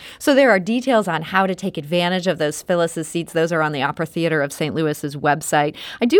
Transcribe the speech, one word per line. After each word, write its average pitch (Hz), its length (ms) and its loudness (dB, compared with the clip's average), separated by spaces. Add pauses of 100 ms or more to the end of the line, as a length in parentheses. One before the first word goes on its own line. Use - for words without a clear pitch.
(180)
So - 160 2
there 269 160 6
are 196 100 6
details 226 480 0
on 160 140 -2
how 190 240 0
to 190 80 0
take 185 240 -8
advantage 175 480 0
of 175 140 0
those 151 240 -2
Phyllis's 165 440 0
seats. 170 240 -6
Those 165 200 0
are 160 100 2
on 151 120 0
the 135 100 -2
Opera 151 240 -2
Theater 160 340 0
of 143 100 -2
Saint 156 220 -4
Louis's 151 420 -2
website. 147 600 0 (260)
I 240 60 4
do 339 120 6